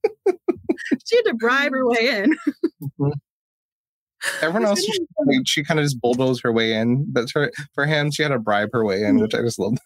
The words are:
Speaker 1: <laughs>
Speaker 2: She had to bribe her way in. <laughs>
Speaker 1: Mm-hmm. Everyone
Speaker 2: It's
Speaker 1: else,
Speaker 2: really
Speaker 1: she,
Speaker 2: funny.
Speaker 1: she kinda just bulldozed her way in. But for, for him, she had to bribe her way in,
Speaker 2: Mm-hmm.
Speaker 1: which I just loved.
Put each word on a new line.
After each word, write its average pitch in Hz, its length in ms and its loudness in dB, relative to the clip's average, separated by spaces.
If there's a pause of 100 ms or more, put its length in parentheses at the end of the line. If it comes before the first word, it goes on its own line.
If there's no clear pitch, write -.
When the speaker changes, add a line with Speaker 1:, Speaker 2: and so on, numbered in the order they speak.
Speaker 1:
<laughs> 415 320 0 (720)
Speaker 2:
She - 100 0
had 466 120 4
to 330 80 0
bribe 254 360 2
her 262 160 0
way 233 220 2 (140)
in. 311 180 4
<laughs> - 60 -4 (520)
Speaker 1:
Mm-hmm. 143 100 2 (1300)
Everyone 175 220 0
Speaker 2:
It's 208 60 2
Speaker 1:
else, 202 100 2
Speaker 2:
really 403 140 -2
Speaker 1:
she, 359 120 -4 (120)
Speaker 2:
funny. 269 280 2
Speaker 1:
she - 180 -2
kinda 151 200 0
just 135 180 -2
bulldozed 123 420 0
her 123 80 0
way 113 220 2
in. 120 380 0
But 123 180 -2
for, 147 220 0 (240)
for 143 100 0
him, 151 260 0
she 147 120 -2
had 147 60 0
to 135 100 0
bribe 107 340 0
her 117 100 2
way 101 200 0
in, 104 120 4
Speaker 2:
Mm-hmm. - 60 4
Speaker 1:
which - 140 0
I 110 60 0
just 117 180 -2
loved. 127 260 0